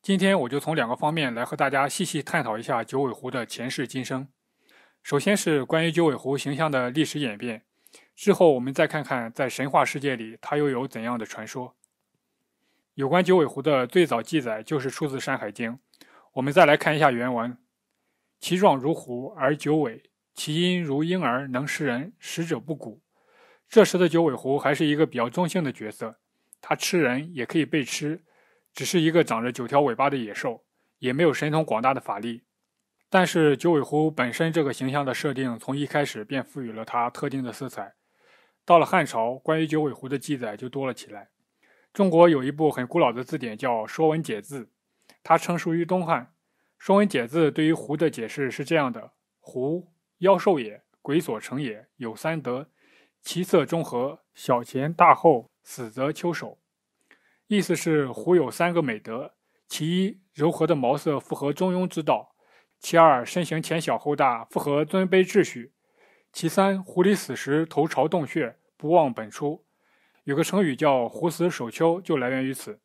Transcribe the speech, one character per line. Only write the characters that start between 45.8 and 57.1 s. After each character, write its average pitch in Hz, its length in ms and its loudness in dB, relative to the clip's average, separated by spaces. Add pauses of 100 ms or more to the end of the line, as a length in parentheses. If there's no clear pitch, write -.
东 180 200 -2
汉。 147 200 -2 (520)
《说 196 200 2
文 208 100 4
解 123 180 -2
字》 151 260 2
对 156 120 0
于 156 80 4
“狐” 151 240 -2
的 156 140 2
解 117 180 -6
释 131 240 -4
是 143 140 -8
这 165 100 0
样 139 160 2
的 110 220 -14 (260)
：“狐， 147 540 -6 (240)
妖 185 200 4
兽 180 220 2
也， 107 240 -10 (180)
鬼 151 200 0
所 117 180 -6
成 127 220 -8
也， 113 340 -8
有 113 180 -10
三 160 280 -6
德： 127 280 -6 (520)
其 - 220 -6
色 170 220 4
中 165 160 -2
和， 131 520 -6
小 123 280 2
前 139 320 -4
大 165 220 8
后， 143 340 4 (140)
死 120 260 -12
则 131 220 -4
丘 170 220 -4
首。” - 260 -12 (880)